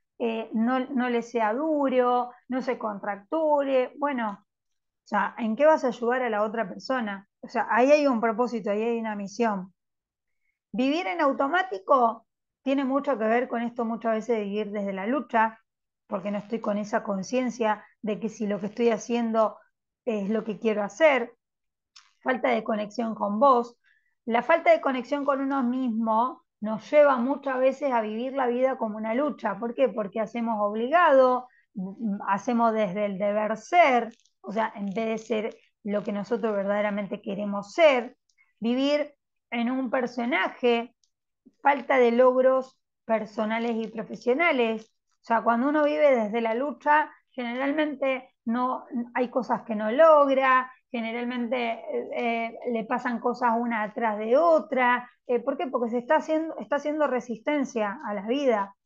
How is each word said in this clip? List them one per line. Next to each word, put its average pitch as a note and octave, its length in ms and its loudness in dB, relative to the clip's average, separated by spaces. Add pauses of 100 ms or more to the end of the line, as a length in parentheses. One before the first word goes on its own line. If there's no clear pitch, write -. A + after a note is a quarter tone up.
(180)
eh, A3+ 340 -4
no, B3 280 0
no B3+ 280 -2
le A#3 140 0
sea A3+ 320 0
duro, B3+ 760 2 (160)
no B3 140 -4
se A#3+ 160 -4
contracture. C4 1200 0
Bueno, B3 420 -2
o - 640 -20
sea, G3 320 -2
¿en A3 180 -2
qué C#4 100 2
vas D#4 180 6
a C4 40 0
ayudar A#3+ 340 -2
a A#3+ 80 -2
la G#3 120 0
otra A3 260 -4
persona? G3+ 600 -6 (120)
O - 80 -16
sea, A3 220 -4
ahí B3 200 4
hay D4 160 6
un A#3+ 140 0
propósito, A3+ 500 -2
ahí G#3 120 -2
hay A#3 180 -2
una A3 160 -6
misión. G3+ 560 -4 (1000)
Vivir C#4+ 340 0
en F4+ 140 -4
automático C#4+ 1080 0 (360)
tiene C#4 220 0
mucho C4+ 340 0
que A3 60 -2
ver A#3 240 2
con A#3 140 -4
esto A#3 220 -4
muchas A3+ 300 -2
veces A3 220 -2
de G#3 80 -2
vivir G3+ 260 -4
desde G3+ 220 -4
la F#3+ 140 -6
lucha, A3+ 520 0 (480)
porque G3+ 240 -6
no G3+ 80 -4
estoy A3 220 -6
con G#3 160 -4
esa G#3+ 260 -4
conciencia G#3+ 840 -2 (180)
de G#3+ 180 -4
que A3+ 80 -4
si A3 180 -8
lo G3+ 140 -2
que G#3 60 -6
estoy A#3 240 0
haciendo A3+ 680 0 (460)
es G#3 240 -4
lo G#3+ 160 -2
que G#3 140 -6
quiero G#3 240 0
hacer. B3 500 2 (920)
Falta B3+ 280 0
de A3+ 120 0
conexión A3 520 -4
con G#3 260 -2
vos. A#3+ 380 4 (480)
La A#3 160 0
falta E4+ 280 4
de D#4+ 120 6
conexión C4+ 420 -2
con C4+ 160 0
uno C4+ 220 -2
mismo A#3+ 840 -2 (160)
nos G#3+ 300 -6
lleva D4 260 6
muchas B3+ 420 -2
veces C4+ 340 2
a A#3 100 2
vivir A3+ 320 -6
la C4+ 120 0
vida B3+ 300 2
como A3 220 -4
una A3 160 -4
lucha. A#3 440 -2
¿Por A#3 160 -6
qué? C4 140 -2
Porque G3+ 320 -6
hacemos A3+ 400 -4
obligado, B3+ 880 2 (260)
mm, G3 540 -6
hacemos A3+ 460 0
desde G#3 320 -2
el G3 120 -6
deber G#3 380 -2
ser, B3+ 560 4 (300)
o A3 100 -12
sea, A3 240 -2
en G3+ 100 -6
vez G#3 220 -4
de A3+ 100 -4
ser A3 380 -6 (260)
lo G3+ 220 -4
que G#3 80 -4
nosotros G#3 420 -4
verdaderamente G3+ 680 -2
queremos G3+ 500 -8
ser, C4 440 4 (420)
vivir C#4 560 0 (360)
en A#3 200 -2
un C4 200 -4
personaje, A#3+ 1040 -2 (680)
falta C#4 360 2
de A#3+ 140 6
logros B3+ 680 4 (280)
personales A3+ 680 -2
y A3 120 -4
profesionales. A#3 1040 0 (300)
O - 20 -20
sea, A3+ 180 2
cuando A#3 260 2
uno D4+ 160 2
vive D4 320 4
desde A3 260 0
la A3+ 120 0
lucha, D4 560 2 (200)
generalmente C4+ 1040 -4 (100)
no, B3 400 -2 (300)
hay B3 160 0
cosas A3+ 320 -2
que A#3 120 -6
no G#3+ 160 -2
logra, C4+ 800 6 (200)
generalmente, A#3+ 920 -4 (360)
eh, A#3 420 -4 (140)
le A3 120 -2
pasan A#3+ 360 -4
cosas A#3+ 380 0
una A#3 240 -2
atrás G#3+ 360 -4
de A3 180 2
otra. C#4 720 2 (180)
Eh, A#3+ 140 0
¿por C4+ 160 -4
qué? F4+ 120 -4
Porque A#3+ 220 -2
se A#3+ 80 -2
está B3+ 180 2
haciendo, D#4 420 -2
está C#4+ 180 -4
haciendo D4 300 -2
resistencia A#3+ 960 -4
a G#3 100 -6
la G3 120 -8
vida. A#3 480 0 (120)